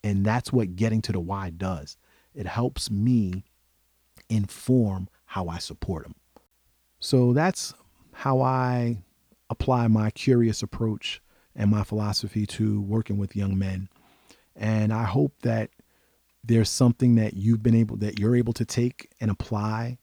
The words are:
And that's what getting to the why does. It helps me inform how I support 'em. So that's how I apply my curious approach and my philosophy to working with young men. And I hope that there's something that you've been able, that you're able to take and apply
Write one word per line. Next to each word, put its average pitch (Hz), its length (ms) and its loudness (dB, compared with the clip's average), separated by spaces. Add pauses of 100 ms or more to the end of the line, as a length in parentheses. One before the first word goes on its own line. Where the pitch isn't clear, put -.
And 98 200 0
that's 113 300 0
what 98 240 0
getting 110 240 2
to 107 100 -6
the 98 80 0
why 95 300 -6
does. 85 480 -8 (360)
It 101 120 -10
helps 120 440 -4
me 104 540 0 (840)
inform 104 800 0 (160)
how 92 240 -6
I 82 80 -8
support - 480 -8
'em. 82 100 -18 (840)
So 123 340 4
that's 160 400 0 (400)
how 131 260 0
I 127 640 0 (460)
apply 120 380 0
my 107 240 4
curious 117 520 2
approach - 580 -6 (340)
and 104 140 0
my 104 140 2
philosophy 104 640 -4
to 104 360 -2
working 104 360 -2
with 101 180 -4
young 98 220 -2
men. 95 320 -4 (680)
And 110 380 0
I 113 100 -2
hope 139 380 -2
that 113 300 -2 (720)
there's 113 260 4
something 123 460 4
that 110 180 2
you've 107 300 0
been 117 120 6
able, 110 220 2
that 104 200 -4
you're 110 180 2
able 120 180 0
to 117 120 -2
take - 540 -4
and 110 100 -2
apply 110 720 -4